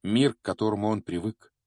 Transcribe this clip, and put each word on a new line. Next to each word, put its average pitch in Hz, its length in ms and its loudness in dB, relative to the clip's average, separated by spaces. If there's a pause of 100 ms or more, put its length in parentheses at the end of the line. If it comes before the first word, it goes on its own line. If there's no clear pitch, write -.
Мир, 117 320 2
к - 80 -20
которому 104 460 -2
он 107 140 -2
привык, 87 500 -8 (140)